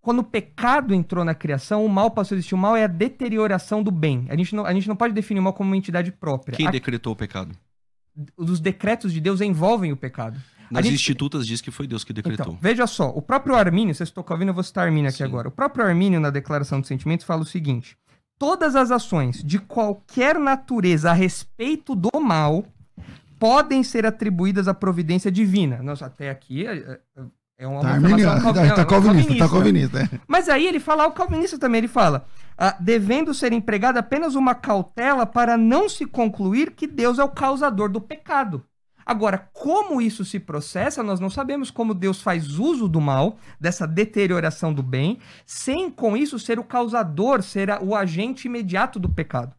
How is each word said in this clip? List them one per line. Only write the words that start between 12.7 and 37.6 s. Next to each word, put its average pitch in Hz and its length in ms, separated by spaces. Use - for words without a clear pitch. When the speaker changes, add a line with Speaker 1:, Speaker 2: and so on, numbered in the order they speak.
Speaker 1:
só, 151 220
o 139 140
próprio 269 320
Armínio, 190 400
vocês 165 160
estão 180 180
ouvindo, 170 200
eu 185 60
vou 180 80
citar 180 220
Armínio 156 240
aqui 131 100
Speaker 2:
Sim. 139 60
Speaker 1:
agora. 127 240
O - 20
próprio 262 360
Armínio, 180 340
na 151 80
Declaração 143 520
dos 135 80
Sentimentos, 160 360
fala 160 180
o 156 40
seguinte: 143 500
"Todas 311 380
as 262 160
ações 160 540
de 160 160
qualquer 233 800
natureza 214 720
a 170 40
respeito 226 800
do 190 160
mal 165 440
podem 269 460
ser 226 220
atribuídas 196 600
à 190 80
providência 180 560
divina." 185 540
Nós 143 180
até 139 280
aqui 135 360
é, 151 320
é, 131 60
é 131 100
uma 139 140
Speaker 3:
Tá 135 80
Speaker 1:
afirmação 147 260
Speaker 3:
arminiano, 165 260
Speaker 1:
calvi-, 180 260
Speaker 3:
tá, 135 60
tá 185 80
Speaker 1:
não, 156 60
Speaker 3:
calvinista, 190 480
tá 160 120
Speaker 1:
calvinista. 180 500
Speaker 3:
calvinista, - 180
é. 123 100
Speaker 1:
Mas 339 220
aí 294 180
ele 349 140
fala, 311 260
o 320 60
calvinista 330 480
também, 240 180
ele 220 80
fala, 175 400
ah, 190 220
"devendo 233 520
ser 254 200
empregada 233 480
apenas 294 340
uma 262 220
cautela 240 680
para 240 300
não 247 320
se - 160
concluir 220 680
que - 160
Deus 247 320
é - 20
o 277 60
causador 269 600